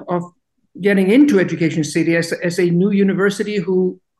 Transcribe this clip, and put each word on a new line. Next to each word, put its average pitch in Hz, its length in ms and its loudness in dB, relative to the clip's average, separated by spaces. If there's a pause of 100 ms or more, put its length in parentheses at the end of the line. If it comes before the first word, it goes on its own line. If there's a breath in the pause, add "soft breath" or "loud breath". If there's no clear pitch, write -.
of 175 140 -4 (580)
getting 190 300 2
into 277 280 6
Education 165 460 -2
City 165 320 0
as, 165 160 -2
as 170 260 -6
a 180 120 2
new 175 200 2
university 202 680 0
who 185 440 -2 (200)